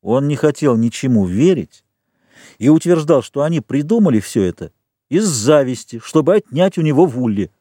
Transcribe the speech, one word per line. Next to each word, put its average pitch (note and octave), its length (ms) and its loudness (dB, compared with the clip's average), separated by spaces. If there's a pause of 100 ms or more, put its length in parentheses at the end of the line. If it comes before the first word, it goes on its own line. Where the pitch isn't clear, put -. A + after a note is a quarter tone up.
Он C3 260 -2
не D3 80 -2
хотел D3 400 0
ничему A#2 500 0
верить A#2 580 -2 (720)
и A2+ 100 0
утверждал, D#3 540 2
что - 200 -8
они D#3+ 180 -2
придумали D3+ 600 0
все - 220 -4
это F2 300 -6 (360)
из F#3+ 160 0
зависти, B2+ 800 0
чтобы D#3+ 340 0
отнять F3+ 420 -2
у E3+ 40 -2
него D3+ 220 2
Вулли. A2+ 460 -2 (100)